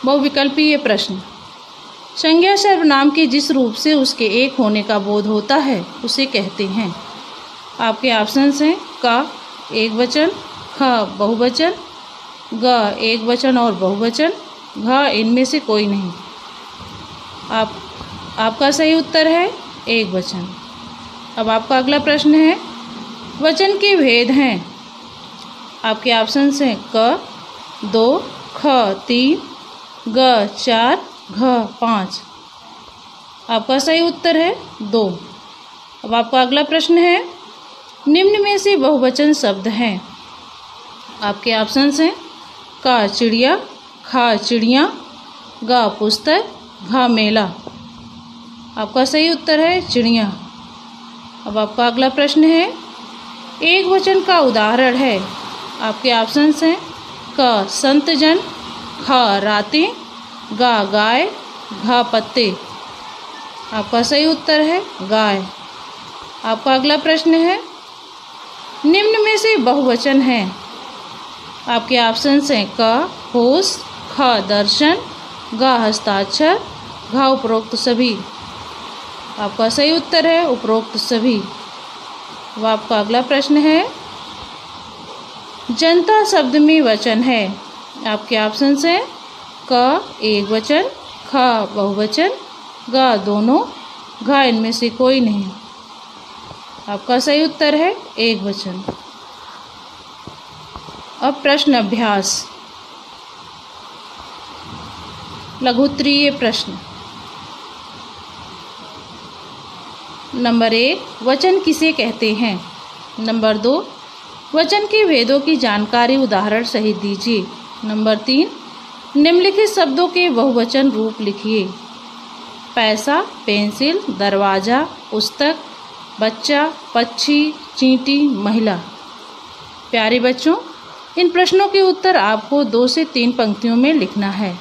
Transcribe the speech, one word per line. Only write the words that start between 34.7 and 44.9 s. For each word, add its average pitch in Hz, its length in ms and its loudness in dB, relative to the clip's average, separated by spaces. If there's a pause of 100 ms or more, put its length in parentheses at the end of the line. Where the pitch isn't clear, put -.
दो। 202 380 0 (840)
अब 214 80 -4
आपका 233 280 2
अगला 269 220 2
प्रश्न 320 340 2
है, 349 260 4 (840)
निम्न 392 360 6
में 403 140 2
से 392 200 2
बहुवचन 269 560 4
शब्द 202 340 0
हैं। 214 340 -2 (1200)
आपके 208 340 0
options 269 440 2
हैं 330 160 4 (680)
का 240 240 4
चिड़िया, 233 480 2 (500)
खा 240 300 2
चिड़िया, 240 560 2 (720)